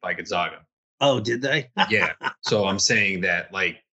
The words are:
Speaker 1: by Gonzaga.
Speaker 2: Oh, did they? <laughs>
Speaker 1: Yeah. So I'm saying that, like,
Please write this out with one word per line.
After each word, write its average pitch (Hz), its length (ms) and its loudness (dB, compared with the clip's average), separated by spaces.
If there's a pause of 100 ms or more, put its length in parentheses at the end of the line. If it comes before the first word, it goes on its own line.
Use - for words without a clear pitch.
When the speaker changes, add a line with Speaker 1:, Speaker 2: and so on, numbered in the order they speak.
Speaker 1:
by 90 100 -6
Gonzaga. 85 460 -4 (420)
Speaker 2:
Oh, 139 200 4
did 120 200 -2
they? 139 300 -2 (100)
<laughs> - 80 4
Speaker 1:
Yeah. 104 240 2 (300)
So 104 240 2
I'm 95 120 0
saying 98 440 2
that, 90 280 -2
like, 92 280 -2 (180)